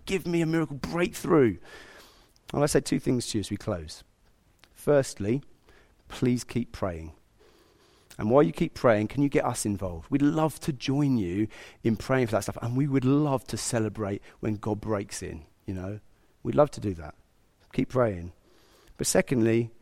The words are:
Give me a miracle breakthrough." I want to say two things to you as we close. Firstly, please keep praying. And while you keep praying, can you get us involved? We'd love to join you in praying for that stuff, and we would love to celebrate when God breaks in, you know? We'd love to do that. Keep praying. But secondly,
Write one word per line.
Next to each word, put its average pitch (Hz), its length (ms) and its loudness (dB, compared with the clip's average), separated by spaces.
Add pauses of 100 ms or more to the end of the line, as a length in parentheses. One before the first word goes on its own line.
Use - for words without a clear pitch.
Give 185 220 -2
me 170 140 2
a 160 40 2
miracle 160 300 0
breakthrough." 156 840 2 (960)
I 139 40 -4
want 143 80 4
to - 80 2
say 139 80 4
two - 180 -2
things 127 280 0
to - 100 -4
you - 20 0
as 95 100 -4
we 104 60 -4
close. 85 480 -8 (680)
Firstly, 135 720 0 (640)
please 123 360 0
keep - 280 -4
praying. 80 420 -6 (1040)
And 107 140 0
while 143 120 8
you 160 80 0
keep - 220 -2
praying, 107 360 4
can 143 120 -2
you 143 80 2
get 139 160 0
us 120 200 -2
involved? 90 440 -4
We'd 139 140 0
love 156 380 0
to 160 120 -4
join 135 440 0
you 101 300 0 (360)
in 113 120 2
praying 131 320 0
for 107 40 -10
that 104 120 2
stuff, - 180 -8
and 120 140 -4
we 143 120 2
would 135 180 2
love 139 420 2
to 113 100 -6
celebrate 104 640 -2 (180)
when 110 160 -2
God 107 260 -4
breaks 107 400 -4
in, 78 240 -10 (200)
you 98 80 -6
know? 95 260 -8 (420)
We'd 120 140 -2
love 143 160 6
to - 100 -12
do 104 140 -2
that. 78 180 -14 (600)
Keep 135 160 0
praying. 98 420 0 (640)
But - 80 -4
secondly, 117 640 2 (120)